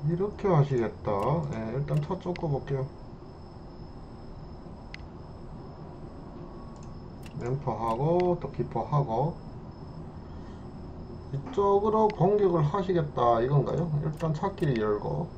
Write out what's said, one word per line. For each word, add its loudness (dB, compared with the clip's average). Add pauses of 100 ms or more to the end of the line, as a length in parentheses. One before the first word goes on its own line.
이렇게 0
하시겠다. 4 (120)
예, -4
일단 0
첫 -4
쪽 -4
꺼볼게요. -2 (4000)
램프하고 2
또 -6
기포하고 0 (2000)
이쪽으로 6
공격을 6
하시겠다 4
이건가요? 4 (140)
일단 0
찾기를 2
열고 0